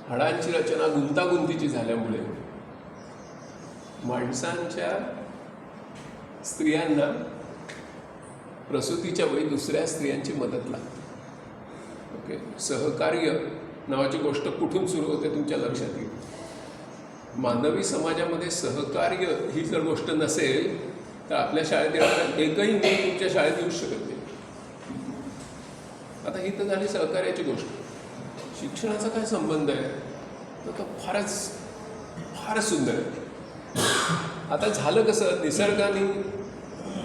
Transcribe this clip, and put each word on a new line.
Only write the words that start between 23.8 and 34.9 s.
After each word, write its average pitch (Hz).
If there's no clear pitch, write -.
नाही. 120
आता 185
ही 190
तर 202
झाली 196
सहकार्याची 180
गोष्ट. 135
शिक्षणाचा 220
काय 220
संबंध 156
आहे? 131
तर -
तो -
फारच, -
फारच 214
सुंदर 147
आहे. -
आता 175
झालं 180